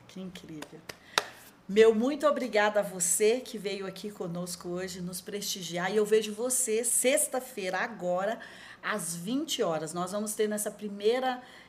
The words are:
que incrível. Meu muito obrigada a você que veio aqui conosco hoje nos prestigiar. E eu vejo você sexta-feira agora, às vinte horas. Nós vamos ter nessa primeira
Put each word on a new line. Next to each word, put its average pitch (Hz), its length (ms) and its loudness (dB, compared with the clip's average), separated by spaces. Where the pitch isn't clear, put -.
que - 140 -14
incrível. 160 600 -14
Meu 220 280 8
muito 285 320 2
obrigada 208 540 2
a - 20 4
você 208 580 2
que 247 180 -10
veio 196 280 -4
aqui 185 240 -8
conosco 180 580 -6
hoje 180 320 -6
nos 180 220 -8
prestigiar. 190 680 -4
E 208 60 0
eu 214 80 6
vejo 214 300 4
você 226 500 0
sexta-feira 247 920 2
agora, 196 600 -2
às 180 340 -4
vinte 247 460 -2
horas. 160 320 0
Nós 175 180 -2
vamos 214 220 -4
ter 214 140 2
nessa 208 220 -2
primeira 220 720 0